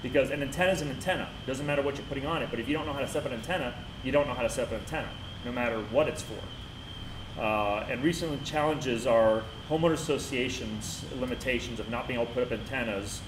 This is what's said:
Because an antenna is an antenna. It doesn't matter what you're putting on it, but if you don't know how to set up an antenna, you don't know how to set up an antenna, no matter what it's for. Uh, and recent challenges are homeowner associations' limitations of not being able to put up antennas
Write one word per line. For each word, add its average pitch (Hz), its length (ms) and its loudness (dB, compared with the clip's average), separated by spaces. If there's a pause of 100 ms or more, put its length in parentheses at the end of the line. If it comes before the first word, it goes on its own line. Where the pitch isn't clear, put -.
Because 131 280 4
an 143 120 -2
antenna 175 300 4
is 156 80 0
an 147 80 -2
antenna. 131 400 -2 (120)
It - 60 -8
doesn't 135 180 -2
matter 143 160 2
what 139 140 2
you're - 120 -6
putting 135 180 -4
on 156 180 0
it, 113 80 -4
but 117 80 -2
if 113 80 -2
you 143 60 2
don't 156 120 0
know 151 60 -2
how 139 80 -2
to 127 80 0
set 147 180 -2
up - 60 -2
an 120 60 -4
antenna, 127 360 -2 (300)
you 131 80 0
don't 143 160 6
know 127 60 -2
how 123 80 -2
to 113 80 4
set 120 180 0
up 117 60 -2
an 110 80 -2
antenna, 147 260 -4 (380)
no 120 80 -4
matter 120 260 2 (120)
what 143 180 6
it's - 120 -4
for. - 1200 -8
Uh, 107 480 2
and 123 140 -2
recent 160 400 0
challenges 135 640 2
are 110 360 8 (260)
homeowner 160 240 4
associations' 123 1120 -2 (140)
limitations 123 600 -2
of 110 100 -6
not 120 160 -2
being 123 140 -2
able 117 80 2
to - 60 -8
put 123 100 2
up 123 80 -2
antennas 107 760 -2